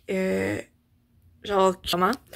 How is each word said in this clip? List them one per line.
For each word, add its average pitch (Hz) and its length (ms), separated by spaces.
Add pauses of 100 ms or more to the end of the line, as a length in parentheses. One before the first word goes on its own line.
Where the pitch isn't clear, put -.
euh, 190 520 (840)
genre 190 320 (160)
comment. 180 220 (240)